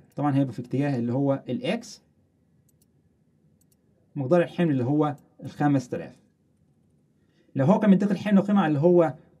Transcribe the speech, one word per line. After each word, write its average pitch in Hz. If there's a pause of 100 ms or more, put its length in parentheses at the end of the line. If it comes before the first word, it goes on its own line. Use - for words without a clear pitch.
(160)
طبعًا 143
هيبقى 139
في -
اتجاه 135
اللي 117
هو 139
الإكس. - (2250)
مقدار 147
الحمل 170
اللي 127
هو 147 (280)
الخمس 143
تلاف. - (1400)
لو 135
هو 208
كان 214
مديك 196
الحمل 196
قيمة 196
اللي 147
هو 170 (280)